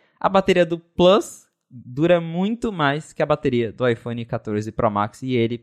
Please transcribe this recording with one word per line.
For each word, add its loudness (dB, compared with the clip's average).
a -2
bateria 2
do -4
Plus, 2
dura 0
muito -4
mais -4
que -6
a 0
bateria 0
do -2
iPhone -4
quatorze -6
Pro 0
Max, -4
e -4
ele 0